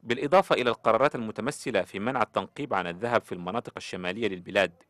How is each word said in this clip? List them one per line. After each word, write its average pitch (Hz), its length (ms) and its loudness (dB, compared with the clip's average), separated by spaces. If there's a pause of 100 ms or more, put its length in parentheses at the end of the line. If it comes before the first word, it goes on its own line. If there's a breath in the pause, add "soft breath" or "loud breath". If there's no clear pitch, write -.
بالإضافة 143 520 4
إلى 123 140 2
القرارات 117 460 2
المتمثلة 110 640 -4
في 95 180 -6
منع 120 220 0
التنقيب 120 520 -2
عن 92 140 0
الذهب 107 340 0
في - 100 -12
المناطق 90 460 -6
الشمالية 98 500 -6
للبلاد 95 440 0 (180)